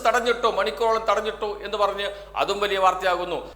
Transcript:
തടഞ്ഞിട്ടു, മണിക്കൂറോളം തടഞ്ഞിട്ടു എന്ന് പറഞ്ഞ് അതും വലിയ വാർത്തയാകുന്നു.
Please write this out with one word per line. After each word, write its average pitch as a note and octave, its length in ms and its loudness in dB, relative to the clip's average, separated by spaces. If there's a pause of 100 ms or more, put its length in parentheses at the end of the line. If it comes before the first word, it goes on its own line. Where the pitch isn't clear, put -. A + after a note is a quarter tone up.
തടഞ്ഞിട്ടു, A#3 400 2
മണിക്കൂറോളം A3 640 0
തടഞ്ഞിട്ടു G#3+ 400 -2 (120)
എന്ന് G3+ 140 -6
പറഞ്ഞ് G3+ 320 0 (280)
അതും G3+ 240 0
വലിയ G3 180 0
വാർത്തയാകുന്നു. F3+ 600 2 (180)